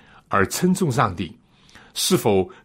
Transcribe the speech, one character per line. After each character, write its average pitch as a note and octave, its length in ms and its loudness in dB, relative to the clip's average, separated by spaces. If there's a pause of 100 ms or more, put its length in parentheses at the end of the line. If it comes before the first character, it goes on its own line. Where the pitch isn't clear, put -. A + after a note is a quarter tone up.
(280)
而 G2 200 2
称 F#3 260 0
颂 E3+ 180 0
上 A2+ 240 -2
帝， F2 180 -8 (600)
是 - 240 0
否 F#2+ 320 2 (140)